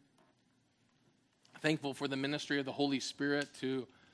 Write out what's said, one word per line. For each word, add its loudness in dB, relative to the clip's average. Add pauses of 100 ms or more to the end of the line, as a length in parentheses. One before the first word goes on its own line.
(1600)
Thankful 2
for -2
the -2
ministry 0
of 0
the -2
Holy 2
Spirit 0 (120)
to -2 (260)